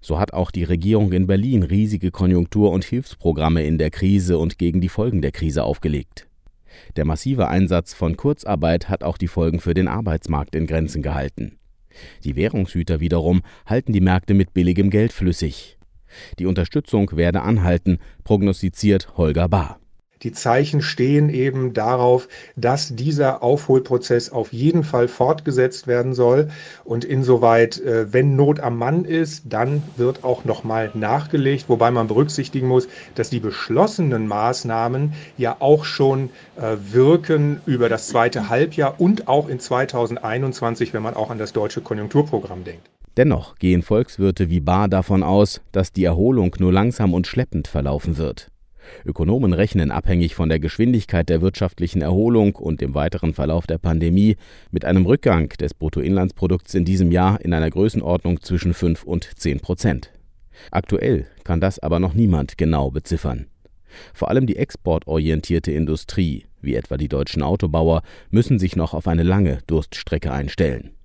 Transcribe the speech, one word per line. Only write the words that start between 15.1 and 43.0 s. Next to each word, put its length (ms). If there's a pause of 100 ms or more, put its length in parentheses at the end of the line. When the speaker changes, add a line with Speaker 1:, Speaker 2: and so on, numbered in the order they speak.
Speaker 1:
flüssig. 680 (600)
Die 60
Unterstützung 680
werde 280
anhalten, 560 (260)
prognostiziert 920
Holger 320
Bahr. 300 (440)
Speaker 2:
Die 100
Zeichen 480
stehen 480
eben 460
darauf, 540 (280)
dass 400
dieser 460
Aufholprozess 880
auf 240
jeden 280
Fall 240
fortgesetzt 800
werden 280
soll. 340 (340)
Und 220
insoweit, 760
äh, 300
wenn 240
Not 240
am 200
Mann 260
ist, 460
dann 320 (160)
wird 260
auch 220
noch 180
mal 300
nachgelegt. 720
Wobei 220
man 160
berücksichtigen 600
muss, 200 (260)
dass 140
die 120
beschlossenen 840
Maßnahmen 840 (240)
ja 220
auch 260
schon, 460 (260)
äh, 200 (140)
wirken 760
über 240
das 180
zweite 400
Halbjahr 500
und 300
auch 180
in 140
zweitausendeinundzwanzig, 1300
wenn 80
man 120
auch 140
an 100
das 140
deutsche 300
Konjunkturprogramm 840
denkt. 240 (300)